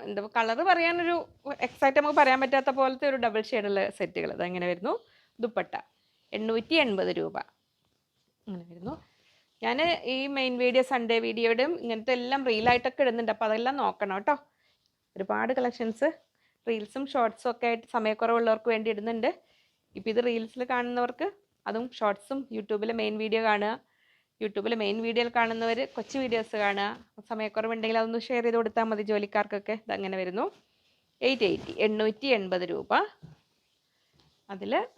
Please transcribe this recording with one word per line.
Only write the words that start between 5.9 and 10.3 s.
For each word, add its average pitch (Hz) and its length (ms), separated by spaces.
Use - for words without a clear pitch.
എണ്ണൂറ്റി 226 380
എൺപത് 190 340
രൂപ. 165 160
അങ്ങനെ 180 240
വരുന്നു. 175 220
ഞാൻ 233 140
ഈ 262 40